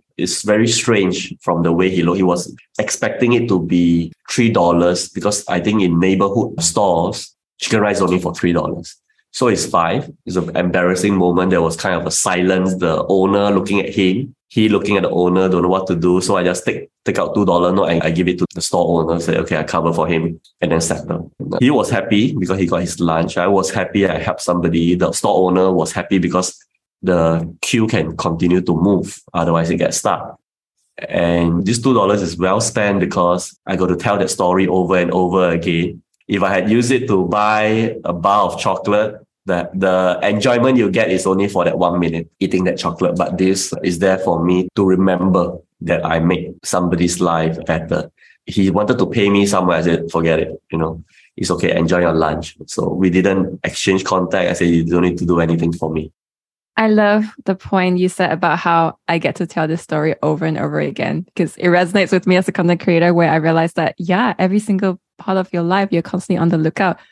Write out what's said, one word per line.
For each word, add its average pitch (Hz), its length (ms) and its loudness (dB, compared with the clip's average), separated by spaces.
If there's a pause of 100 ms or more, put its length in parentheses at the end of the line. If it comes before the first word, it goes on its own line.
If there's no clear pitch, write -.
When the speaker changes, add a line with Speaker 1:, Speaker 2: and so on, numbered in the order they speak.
(160)
Speaker 1:
It's - 280 -4
very 107 240 2
strange 101 760 0
from 85 220 0
the 85 100 2
way 92 160 2
he 90 140 0
looked. 87 140 2
He 95 60 2
was 87 320 0 (220)
expecting - 560 -2
it 113 160 0
to 95 100 2
be 85 540 2 (160)
three 117 200 2
dollars 87 600 2
because - 380 -4
I 92 120 -2
think 104 220 0
in 85 180 2
neighborhood 98 600 0
stores, 95 760 0 (220)
chicken 110 240 0
rice 104 180 0
only 90 200 2
for 87 140 -6
three 87 200 0
dollars. - 420 -4 (360)
So 127 160 0
it's 87 180 0
five. 87 440 0 (160)
It's 92 120 -4
an 85 180 -4
embarrassing 90 600 0
moment. 90 360 2
There 87 100 2
was 82 140 0
kind 90 240 -2
of 87 80 -6
a 87 40 -6
silence, 92 640 0
the 80 340 0
owner 98 420 2
looking 98 280 0
at - 140 -4
him, 101 400 0 (140)
he 110 200 2
looking 101 300 0
at 90 60 0
the - 80 0
owner, 90 360 2
don't 90 140 2
know 90 80 2
what 82 160 0
to 92 100 -2
do. 90 260 2
So 98 140 0
I 90 80 2
just 90 220 -2
take, - 240 -6 (160)
take 127 140 -2
out - 160 -2
two 104 100 2
dollar 90 260 2
note 98 140 2
and 80 160 0
I 80 80 0
give 87 180 0
it 90 120 -2
to 92 160 -2
the 85 60 -10
store 85 420 0
owner, 82 160 -2
say, 82 180 -2
"Okay, 80 180 -2
I 76 80 -2
cover 82 300 -2
for 82 140 -2
him," 85 340 -2 (180)
and 85 120 0
then 82 100 2
settle. - 500 -6 (280)
He 123 100 4
was 123 220 0
happy 107 440 0
because 92 220 -2
he 95 80 0
got 87 160 0
his 85 180 -6
lunch. 82 380 0
I 90 80 0
was 95 240 2
happy 98 380 0
I 82 100 -2
helped - 240 -4
somebody. 85 540 0
The 87 160 0
store 92 360 2
owner 92 240 4
was 82 200 0
happy 98 260 -2
because 90 400 -2 (460)
the 82 440 2 (140)
queue 113 240 0
can 80 320 -2
continue 87 440 0
to 87 140 0
move, 90 440 0 (160)
otherwise 82 340 0
it 85 80 0
gets - 200 0
stuck. - 420 -4 (680)
And 85 600 0
this 113 120 0
two 127 140 2
dollars 101 300 2
is 85 120 -6
well 92 260 0
spent 104 380 -2
because 90 560 -2 (120)
I 95 80 -4
got 90 140 0
to 87 60 0
tell 101 220 -2
that 78 140 -2
story 92 360 0
over 92 300 2
and 87 140 0
over 90 380 2
again. 85 520 -2 (260)
If 101 160 -2
I 95 100 2
had 95 160 0
used 120 220 2
it 127 160 0
to 95 180 2
buy 107 800 0
a 87 100 -2
bar 98 320 2
of - 140 -4
chocolate, 104 560 0 (320)
the, 87 260 -2
the 92 480 2
enjoyment 120 560 2
you 101 140 2
get 104 180 0
is 92 160 0
only 98 220 2
for 92 180 0
that 80 140 -2
one 87 200 0
minute 82 300 -2 (100)
eating 92 260 0
that 76 120 -2
chocolate. 85 400 -2
But 87 220 -2
this 92 340 0 (100)
is 90 140 -2
there 95 220 2
for 85 240 -2
me 90 320 0
to 101 100 2
remember 92 720 2 (240)
that 82 240 -2
I 82 140 0
make 87 320 -2 (120)
somebody's 87 560 0
life 82 460 0
better. 82 460 -4 (340)
He 95 240 0
wanted 104 300 2
to 95 80 0
pay 101 240 2
me 101 160 4
somewhere. 90 300 2
I 82 40 0
said, 82 300 0
"Forget 82 260 2
it, - 240 -4 (100)
you 82 60 -4
know, 80 260 -4 (320)
it's 90 140 -4
okay, 85 260 0
enjoy 85 260 2
your 82 120 2
lunch." 78 440 -2 (100)
So - 220 -4
we 92 200 2
didn't 90 540 2
exchange 95 400 -2
contact. 90 480 0
I - 20 -2
said, 87 140 0
"You 82 180 2
don't 87 160 2
need 87 160 0
to 87 80 -4
do 85 140 2
anything 82 340 0
for 80 160 -6
me." 78 220 -6 (680)
Speaker 2:
I 220 100 2
love 214 380 2 (200)
the 190 100 -2
point 185 420 0
you 185 100 2
said 185 240 -2
about 170 280 0
how 165 480 0
I 170 100 0
get - 200 -2
to 170 100 -4
tell 160 200 -2
this 165 140 -4
story 156 400 -2
over 156 240 -2
and 160 140 -2
over 151 200 -4
again, 151 460 -4 (100)
'cause 160 220 -2
it 180 100 0
resonates 180 440 2
with 185 160 0
me 185 100 4
as 185 100 0
a 196 40 -2
content 175 300 0
creator, 175 340 4
where 170 160 2
I 160 40 2
realized 165 420 0
that, 165 200 -2
yeah, 190 400 0
every 185 220 0
single 190 400 -2 (180)
part 190 200 -4
of 190 140 -4
your 170 120 -2
life, 190 280 0
you're 170 100 0
constantly - 400 -4
on 170 60 4
the 165 100 2
lookout. 160 400 0 (140)